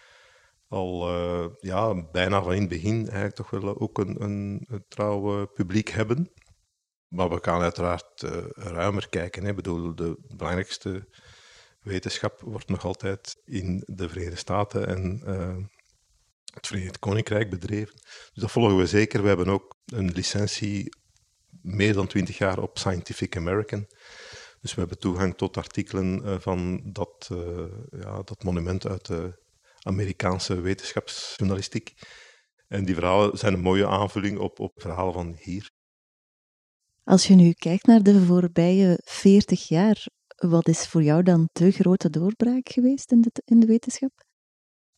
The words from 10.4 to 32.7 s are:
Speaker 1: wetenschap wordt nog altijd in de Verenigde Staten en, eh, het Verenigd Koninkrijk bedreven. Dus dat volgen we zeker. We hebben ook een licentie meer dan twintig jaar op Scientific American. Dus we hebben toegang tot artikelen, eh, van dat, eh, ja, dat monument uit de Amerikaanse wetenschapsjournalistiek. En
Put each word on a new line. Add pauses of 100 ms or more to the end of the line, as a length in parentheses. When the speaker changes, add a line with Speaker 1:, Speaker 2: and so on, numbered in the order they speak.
Speaker 1:
wetenschap
wordt
nog
altijd
in
de
Verenigde
Staten
en,
eh, (1000)
het
Verenigd
Koninkrijk
bedreven. (100)
Dus (100)
dat
volgen
we
zeker.
We
hebben
ook
een
licentie (680)
meer
dan
twintig
jaar
op
Scientific
American. (760)
Dus
we
hebben
toegang
tot
artikelen,
eh,
van (120)
dat,
eh, (360)
ja,
dat
monument
uit
de (380)
Amerikaanse
wetenschapsjournalistiek. (760)
En